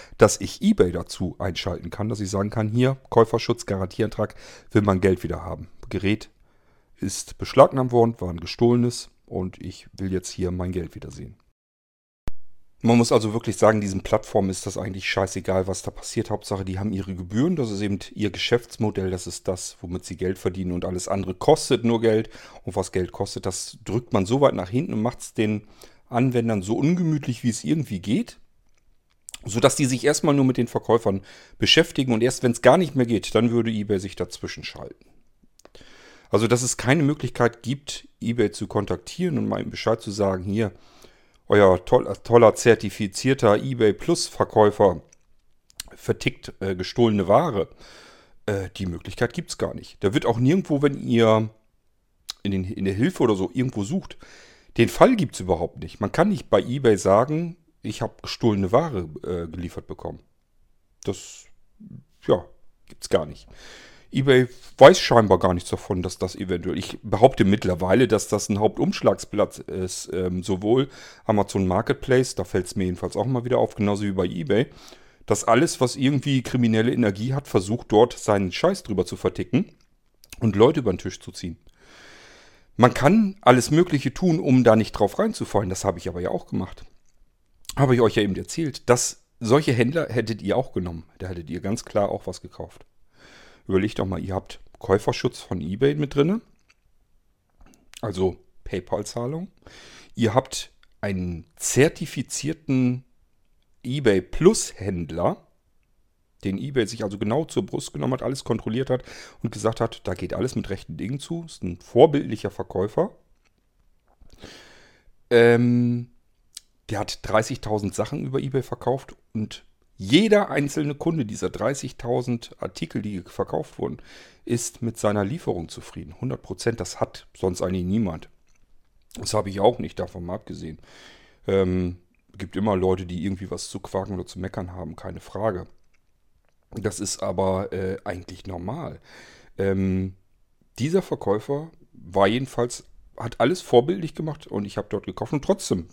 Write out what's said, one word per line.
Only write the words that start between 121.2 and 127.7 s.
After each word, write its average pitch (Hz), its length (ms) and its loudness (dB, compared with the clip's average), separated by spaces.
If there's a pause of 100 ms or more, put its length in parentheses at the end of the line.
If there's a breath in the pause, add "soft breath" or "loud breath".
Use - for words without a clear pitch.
dieser 98 240 -6
dreißigtausend 123 1120 -4
Artikel, - 400 -8
die 101 220 -8
verkauft - 560 -8
wurden, - 180 -6 (480 loud breath)
ist - 380 -6
mit 117 160 -8
seiner 104 260 0
Lieferung 98 460 -6
zufrieden. - 500 -16
Hundert 131 220 -8
Prozent, - 380 -6
das - 200 -10
hat - 340 -10
sonst 92 280 -4
eigentlich 90 240 -4